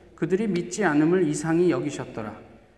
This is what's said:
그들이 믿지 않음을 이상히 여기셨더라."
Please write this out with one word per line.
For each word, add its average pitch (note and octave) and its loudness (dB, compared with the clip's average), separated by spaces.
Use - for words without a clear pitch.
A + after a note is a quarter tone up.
그들이 F#3+ -2
믿지 F3 -2
않음을 D#3+ 4
이상히 E3 2
여기셨더라." A#2+ -6